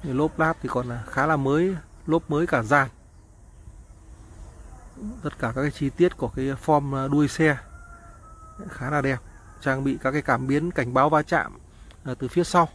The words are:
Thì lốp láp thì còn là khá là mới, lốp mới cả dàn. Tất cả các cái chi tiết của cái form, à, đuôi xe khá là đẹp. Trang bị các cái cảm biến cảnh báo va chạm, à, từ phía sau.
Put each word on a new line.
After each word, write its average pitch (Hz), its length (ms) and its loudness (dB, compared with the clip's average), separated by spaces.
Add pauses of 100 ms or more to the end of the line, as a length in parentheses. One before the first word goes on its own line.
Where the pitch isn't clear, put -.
Thì 139 100 -4
lốp 151 260 -2
láp 160 220 0
thì 120 100 -6
còn 123 180 -2
là 120 180 -8
khá 139 180 0
là 156 100 2
mới, 151 400 2 (320)
lốp 160 220 0
mới 156 180 0
cả 123 160 2
dàn. 135 240 4 (2250)
Tất 147 160 -8
cả 113 160 -2
các 131 60 -2
cái 143 100 0
chi 139 180 -2
tiết 175 280 2
của 127 100 -4
cái 131 180 -4 (200)
form, 139 400 2
à, - 20 -4
đuôi 143 200 4
xe 151 300 2 (1120)
khá 131 200 -8
là 147 120 2
đẹp. 135 160 0 (440)
Trang 135 220 0
bị 135 200 0
các 131 80 2
cái 151 100 0
cảm 131 260 0
biến 147 240 0
cảnh 123 220 -2
báo 135 160 6
va 151 140 4
chạm, 73 340 -2 (460)
à, 131 160 -6
từ 131 80 -6
phía 170 160 0
sau. 165 320 4